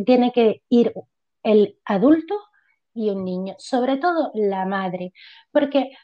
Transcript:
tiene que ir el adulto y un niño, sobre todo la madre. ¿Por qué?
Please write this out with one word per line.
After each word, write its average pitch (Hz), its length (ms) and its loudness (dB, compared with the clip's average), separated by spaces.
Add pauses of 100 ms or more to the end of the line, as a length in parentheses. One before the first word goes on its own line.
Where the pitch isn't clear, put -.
tiene 247 260 2
que 226 360 0
ir 240 260 2 (480)
el 214 420 2
adulto 311 500 2 (600)
y 214 160 -4
un 196 140 -6
niño, 185 340 -6
sobre 262 380 -2
todo 330 380 -2
la 196 320 -2
madre. 185 460 -6 (380)
¿Por 285 200 0
qué? 269 220 -2 (120)